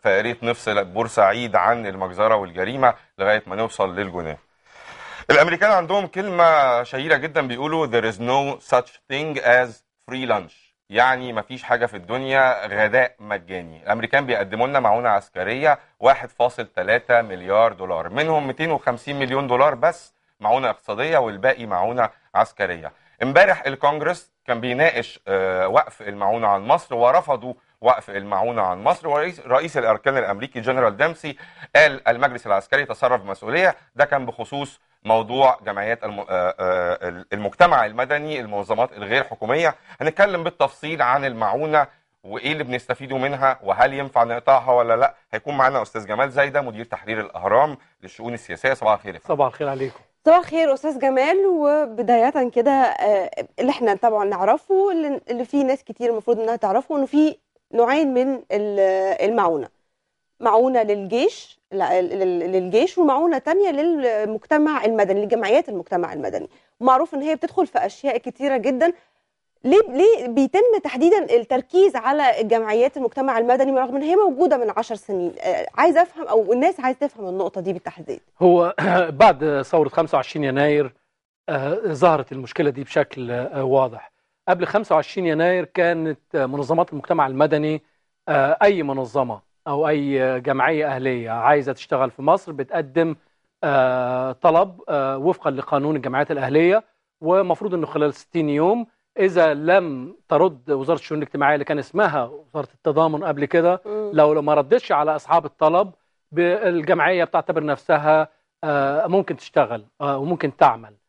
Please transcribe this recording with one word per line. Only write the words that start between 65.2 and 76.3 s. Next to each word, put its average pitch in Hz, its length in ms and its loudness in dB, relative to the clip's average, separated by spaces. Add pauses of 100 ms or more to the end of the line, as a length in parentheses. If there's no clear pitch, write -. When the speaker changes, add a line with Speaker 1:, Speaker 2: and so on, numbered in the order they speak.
Speaker 3:
لجمعيات 220 440 0
المجتمع 175 440 -6
المدني. 104 360 -8 (320)
ومعروف 262 340 2
إن 269 80 -4
هي 311 140 -2
بتدخل 359 300 -2
في - 120 -4
أشياء 247 400 -4
كتيرة 269 380 -4
جدا. 262 360 0 (720)
ليه، 349 240 6
ليه 320 400 4
بيتم 269 320 0 (240)
تحديدا 285 520 2
التركيز 262 600 2
على 262 440 2
جمعيات 226 560 2
المجتمع 254 420 -2
المدني 254 420 2
رغم 254 160 -2
إن 277 60 -2
هي 320 140 2
موجودة 320 400 4
من 233 200 0
عشر 233 180 -6
سنين؟ 185 460 -6
آه، - 340 -2
عايزة 320 280 4
أفهم، 330 240 -4
أو 214 260 2